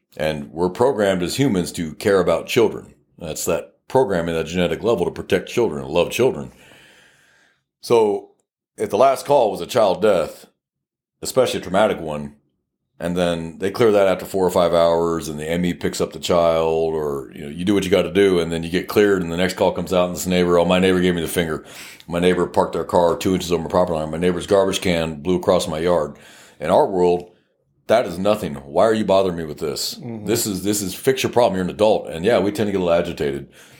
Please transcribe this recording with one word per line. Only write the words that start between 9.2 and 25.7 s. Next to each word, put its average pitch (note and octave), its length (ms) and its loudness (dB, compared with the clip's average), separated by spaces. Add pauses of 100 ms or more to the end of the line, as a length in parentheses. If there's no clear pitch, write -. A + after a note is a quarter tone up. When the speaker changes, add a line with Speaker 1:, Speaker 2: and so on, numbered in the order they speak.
Speaker 1:
call C3 260 4
was F2 120 -6
a E2 40 -10
child F#2+ 360 2
death, F2+ 440 0 (760)
especially A2+ 380 0
a - 20 -10
traumatic F#2+ 360 0
one, D2+ 380 -8 (640)
and F2 160 -4
then E2 420 -2
they F#2+ 140 -2
clear A#2 180 4
that G2+ 160 4
after F#2 180 0
four F#2+ 220 0
or F2 40 2
five F2 220 2
hours, E2+ 560 2
and D2+ 120 -8
the D#2 100 -6
M F2 140 -2
E F2 100 0
picks - 260 -6
up E2+ 120 -4
the D#2+ 80 -16
child, E2 760 2
or, C#2+ 400 -6
you - 80 -14
know, C#2+ 60 -12
you E2+ 160 -8
do G2+ 100 2
what F#2 100 2
you F2+ 60 -4
gotta F2 220 2
do, F#2 260 4
and E2 140 0
then E2 100 -2
you E2 80 -8
get F2+ 160 -2
cleared, G2+ 360 4
and E2+ 100 -4
the E2+ 40 -4
next F2+ 180 0
call F#2 180 2
comes F2+ 200 -6
out, F2+ 140 4
and F2 80 -6
this D#2 120 -8
neighbor, F2+ 300 2
"Oh, E2+ 80 6
my F2+ 140 2
neighbor F#2 220 4
gave F2+ 160 2
me E2+ 40 -4
the D#2 60 -4
finger. D#2 380 -4 (420)
My E2+ 140 -4
neighbor F2 260 2
parked F#2 280 0
their E2 100 -4
car E2+ 320 2
two F#2+ 180 0
inches F2 160 -2
over E2 140 -2
my D#2 40 -8
property F2 300 0
line. D#2 140 -6
My D#2+ 60 -6
neighbor's F2 280 -2
garbage F#2+ 340 2
can E2 400 -2
blew F2+ 160 0
across F2+ 300 0
my D#2 140 -6